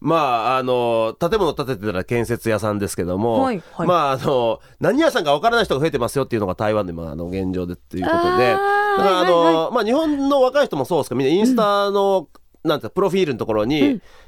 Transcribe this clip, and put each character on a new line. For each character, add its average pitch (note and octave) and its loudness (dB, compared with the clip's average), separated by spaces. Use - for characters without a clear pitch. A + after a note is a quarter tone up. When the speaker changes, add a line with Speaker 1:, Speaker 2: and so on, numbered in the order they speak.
Speaker 1:
ま C3 2
あ、 - 2
あ C3 -2
の、 A#2 0
建 E3+ 0
物 D#3 0
建 C#3 -6
て B2+ -4
て F#2+ -8
た G#2 -2
ら F#2 -2
建 A#2 -2
設 A2+ -4
屋 G#2+ 0
さ G#2+ -2
ん G#2 -2
で G2 -2
す - -12
け F#2 -2
ど F2+ -2
も、 A#2+ 2
Speaker 2:
は C4 -2
い E3+ -8
は E3+ -6
い。 - -2
Speaker 1:
ま F3+ 4
あ、 - 0
あ C3 -2
の、 A#2+ 0
何 G3+ 2
屋 - 4
さ A#3+ 0
ん - -2
か C#3+ 2
分 D3 2
か A3+ 0
ら A#3 2
な A#3 2
い F#3 0
人 - -2
が C3 -2
増 D3+ 0
え D#3+ 0
て D3 -2
ま A#2 -2
す - -6
よ C3 0
っ - -10
て - -4
い - 2
う G#2 -2
の G2+ -2
が F2+ -4
台 G#2+ 0
湾 G#2+ 0
で F2 -8
も、 E2 -10
あ D2 -10
の、 E2+ -8
現 F#2 -4
状 F2+ -4
で F2 -8
っ - -
て - -16
い F#2 -4
う - -4
こ - -2
と E4 0
で。 F#4 2
Speaker 2:
あ G4+ 0
ー、 - -
Speaker 1:
だ G4 0
か C#4+ 4
ら、 F#3 2
あ - 0
の、 F3 4
Speaker 2:
は E3 4
い - 4
は D#3+ 2
い - 0
は D#3 -4
い。 - -4
Speaker 1:
ま A#3+ 0
あ、 - 0
日 A3+ 0
本 D4 0
の C#4 2
若 C4 2
い - -2
人 - -6
も C#3 -2
そ E3+ -2
う - 2
で B2+ 0
す - -14
け A#2+ -4
ど、 B2+ 0
み C#3 0
ん C3 2
な D3+ 2
イ F#3 4
ン A3 4
ス C4 2
タ G3+ 2
の、 G3 0
Speaker 2:
う D#3 -6
ん。 - 2
Speaker 1:
な D#3 2
ん B2+ -4
て、 G#2+ -10
プ - -6
ロ F#3+ 2
フ E3 -2
ィ F#3+ 2
ー - 0
ル C#3 -2
の G2 -6
と A2+ -6
こ G#2+ -2
ろ G#2+ 2
に、 C#3+ 0
Speaker 2:
う C#4+ 4
ん。 G3 -6